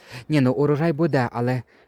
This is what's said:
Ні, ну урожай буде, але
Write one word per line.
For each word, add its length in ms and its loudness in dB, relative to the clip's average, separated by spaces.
Ні, 120 2
ну 120 4
урожай 400 0
буде, 400 0
але 300 -2